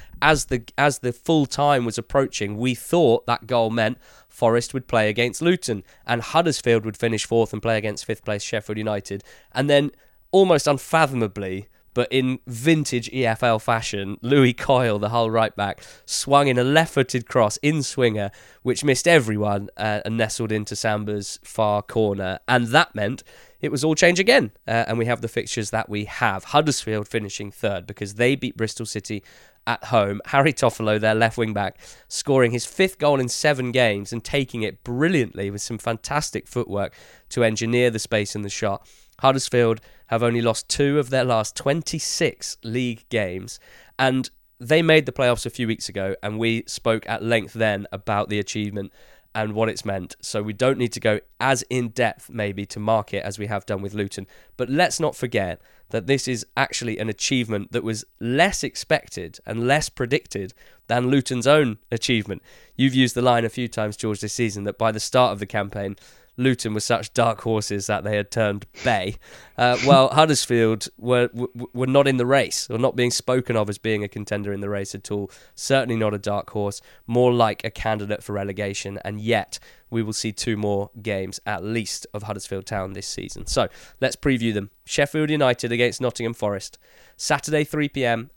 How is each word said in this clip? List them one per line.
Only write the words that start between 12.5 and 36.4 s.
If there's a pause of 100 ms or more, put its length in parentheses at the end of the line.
E
F
L
fashion,
Louis
Coyle,
the
Hull
right
back, (220)
swung
in
a
left-footed
cross
in
swinger, (320)
which
missed
everyone,
uh,
and
nestled
into
Samba's
far
corner.
And
that
meant (360)
it
was
all
change
again. (160)
Uh,
and
we
have
the
fixtures
that
we
have.
Huddersfield
finishing
third
because
they
beat
Bristol
City (440)
at
home.
Harry
Toffolo,
their
left
wing
back, (280)
scoring
his
fifth
goal
in
seven
games
and
taking
it
brilliantly
with
some
fantastic